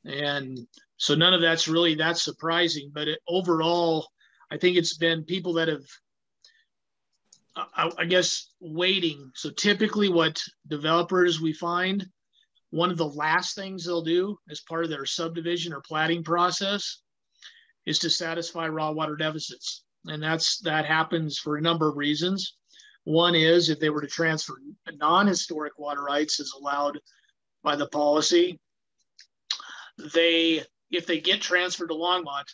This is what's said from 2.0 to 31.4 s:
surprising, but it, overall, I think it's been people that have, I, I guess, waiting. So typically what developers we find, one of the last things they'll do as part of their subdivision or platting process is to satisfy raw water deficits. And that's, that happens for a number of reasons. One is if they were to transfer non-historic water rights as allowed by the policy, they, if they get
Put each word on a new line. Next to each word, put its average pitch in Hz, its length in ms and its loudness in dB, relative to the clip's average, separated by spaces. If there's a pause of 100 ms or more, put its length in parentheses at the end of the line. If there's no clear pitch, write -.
surprising, 156 760 -2
but 151 140 -4
it, 156 200 -4
overall, 170 800 2 (420)
I 151 80 -8
think 180 200 4
it's 160 200 0
been 165 280 0
people 175 280 -4
that 165 140 0
have, 143 160 -4 (1700)
I, 170 440 -4
I 170 60 0
guess, 175 540 0
waiting. 165 760 -2
So 151 140 -8
typically 208 600 2
what 160 320 2 (260)
developers 165 760 2
we 156 120 0
find, 180 520 -2 (640)
one 180 220 0
of 170 60 -4
the 160 100 0
last 156 480 0
things 190 300 -10
they'll 170 180 -2
do 180 340 0 (120)
as 147 120 -14
part 165 220 -6
of 160 60 -4
their 139 160 -8
subdivision 165 680 -4
or 139 80 -10
platting 160 420 -2
process 180 800 -2 (840)
is 156 140 0
to 165 100 -2
satisfy 165 580 -4
raw 156 240 -2
water 151 240 -4
deficits. 156 680 -6 (220)
And 156 180 -8
that's, 160 360 0
that 156 260 0
happens 160 520 0
for 151 200 -4
a 151 40 -4
number 160 280 2
of 143 80 -4
reasons. 156 580 -2 (480)
One 170 320 4
is 165 340 6
if 151 100 0
they 151 100 2
were 151 120 -2
to 143 60 -6
transfer 160 480 -2 (380)
non-historic 156 840 0
water 143 260 -6
rights 147 360 0
as 135 180 -8
allowed 143 420 -2 (640)
by 147 120 2
the 147 120 -2
policy, 170 720 4 (1500)
they, 165 500 4 (280)
if 170 140 -4
they 165 140 0
get 196 220 0